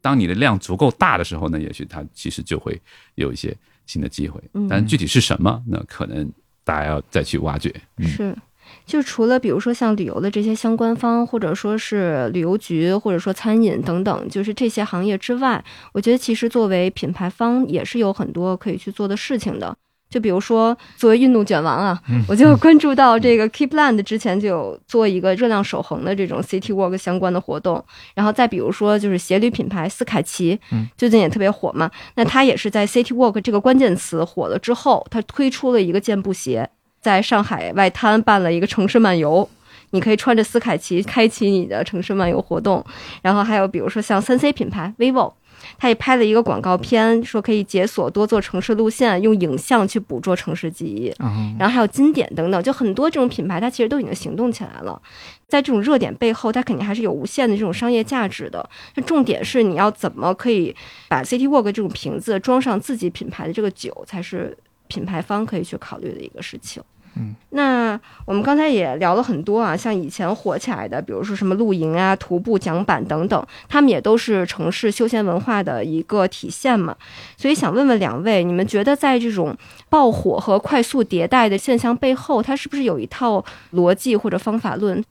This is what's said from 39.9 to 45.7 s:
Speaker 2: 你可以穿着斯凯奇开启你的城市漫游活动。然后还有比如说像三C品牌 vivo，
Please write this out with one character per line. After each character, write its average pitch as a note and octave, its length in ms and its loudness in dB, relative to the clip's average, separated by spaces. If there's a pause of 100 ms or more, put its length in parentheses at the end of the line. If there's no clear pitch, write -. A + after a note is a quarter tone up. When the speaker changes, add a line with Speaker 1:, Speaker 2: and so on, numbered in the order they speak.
Speaker 2:
你 F#3+ 100 0
可 A3 100 0
以 G#3+ 60 4
穿 A#3 200 2
着 A3 60 4
斯 A#3 160 0
凯 A3+ 180 0
奇 F3+ 280 -2
开 A3+ 240 2
启 A3 200 0
你 F#3 180 2
的 G#2 180 -2
城 F3+ 180 -6
市 - 100 -6
漫 F#3+ 160 2
游 - 140 0
活 E3+ 180 -4
动。 G3 240 0 (380)
然 F#3 100 2
后 G3+ 120 2
还 A3 100 0
有 G3 140 2
比 F3+ 100 -4
如 B2 100 -2
说 G#3 140 -4
像 G3+ 180 0
三 B3 160 2
C C#4+ 160 2
品 - 160 -4
牌 F#3 300 -6
vivo， B3+ 340 2 (460)